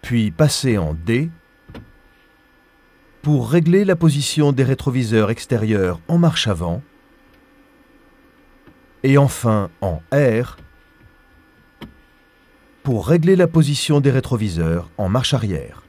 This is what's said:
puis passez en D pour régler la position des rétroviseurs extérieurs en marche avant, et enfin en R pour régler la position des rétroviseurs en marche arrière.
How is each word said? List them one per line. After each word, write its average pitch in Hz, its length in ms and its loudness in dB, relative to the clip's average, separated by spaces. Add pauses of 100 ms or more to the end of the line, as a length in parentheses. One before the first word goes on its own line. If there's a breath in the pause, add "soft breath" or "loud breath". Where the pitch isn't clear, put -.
puis 113 300 -2
passez 131 460 0
en 78 160 -2
D 113 360 -2 (1900)
pour 135 280 0
régler 170 340 2
la 190 140 0
position 143 560 0
des 131 100 0
rétroviseurs 120 680 0
extérieurs 104 800 -2
en 170 100 0
marche 165 300 2
avant, 87 340 -4 (2250)
et 135 140 4
enfin 110 520 0 (120)
en 82 200 -4 (120)
R 123 440 0 (2250)
pour 107 240 -2
régler 170 280 4
la 180 120 4
position 151 520 2
des 139 120 2
rétroviseurs 87 840 -2
en 98 120 -2
marche 127 240 0
arrière. 95 560 -6